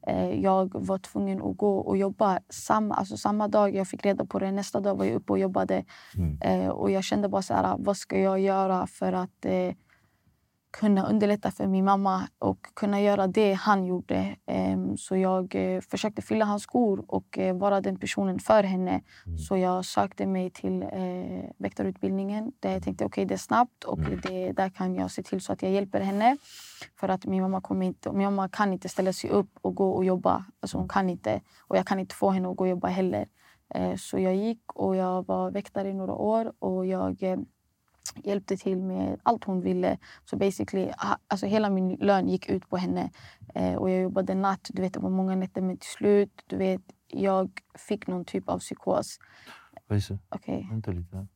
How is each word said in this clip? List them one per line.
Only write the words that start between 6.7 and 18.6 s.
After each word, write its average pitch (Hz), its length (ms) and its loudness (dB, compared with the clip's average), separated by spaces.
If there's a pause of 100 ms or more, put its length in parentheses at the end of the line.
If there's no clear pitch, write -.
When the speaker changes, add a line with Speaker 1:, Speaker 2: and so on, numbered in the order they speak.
Speaker 1:
jag 190 120 2
kände 208 260 0
bara 196 120 0
så - 120 -2
här, 190 260 2
vad 196 180 0
ska - 220 -2
jag 190 200 4
göra 190 480 2
för 185 260 -2
att, 185 320 -4
eh, 185 280 0 (1040)
kunna 202 300 4
underlätta 208 420 2
för 202 160 -4
min 190 180 4
mamma 196 420 2 (120)
och 190 200 0 (140)
kunna 202 280 0
göra 202 260 4
det 196 260 4
han 190 320 4
gjorde. 190 500 -2 (100)
Ehm, 190 520 0
så - 200 -4
jag, 185 380 0
eh, 185 260 0
försökte 208 400 -4
fylla 214 240 2
hans 208 180 0
skor 214 440 2
och, - 300 -4
eh, 190 200 0
vara 196 240 2
den 190 180 -2
personen 190 400 -2
för 214 240 4